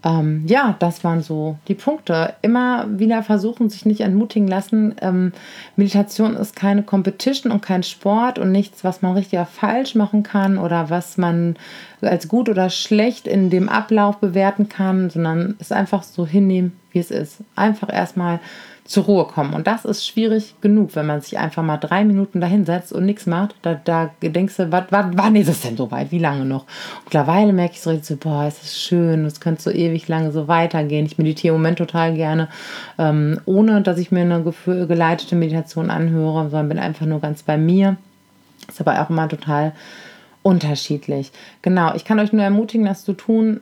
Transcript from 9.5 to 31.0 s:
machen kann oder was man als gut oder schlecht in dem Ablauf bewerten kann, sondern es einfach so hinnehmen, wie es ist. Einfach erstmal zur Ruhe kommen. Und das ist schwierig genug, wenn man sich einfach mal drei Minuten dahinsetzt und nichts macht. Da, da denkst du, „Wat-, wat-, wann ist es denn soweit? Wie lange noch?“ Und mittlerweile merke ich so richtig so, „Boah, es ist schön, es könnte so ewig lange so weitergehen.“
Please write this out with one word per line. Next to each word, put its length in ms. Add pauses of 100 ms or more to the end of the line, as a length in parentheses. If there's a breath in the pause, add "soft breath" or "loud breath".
machen 280
kann 340
oder 320
was 280
man 400 (420 loud breath)
als 300
gut 180
oder 220
schlecht 580
in 220
dem 180
Ablauf 520
bewerten 500
kann, 400
sondern 500
es 140
einfach 300
so 220
hinnehmen, 540 (120)
wie 80
es 120
ist. 280 (180)
Einfach 340
erstmal 480 (460 loud breath)
zur 200
Ruhe 220
kommen. 260
Und 120
das 200
ist 200
schwierig 540
genug, 380
wenn 80
man 160
sich 160
einfach 260
mal 140
drei 260
Minuten 380
dahinsetzt 500
und 140
nichts 200
macht. 360
Da, 200
da 280 (120)
denkst 360
du, 160
„Wat-, 180
wat-, 220
wann 240
ist 100
es 140
denn 160
soweit? 340
Wie 80
lange 240
noch?“ 200
Und 420
mittlerweile 480
merke 220
ich 60
so 100
richtig 160
so, 100
„Boah, 260
es 180
ist 160
schön, 460
es 160
könnte 220
so 100
ewig 380
lange 240
so 160
weitergehen.“ 560